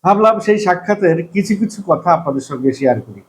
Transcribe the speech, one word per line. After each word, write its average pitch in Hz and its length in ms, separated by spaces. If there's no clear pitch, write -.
ভাবলাম 208 360
সেই 214 200
সাক্ষাতের 180 680
কিছু 202 280
কিছু 202 320
কথা 165 260
আপনাদের 139 280
সঙ্গে 131 300
শেয়ার 127 300
করি। 98 280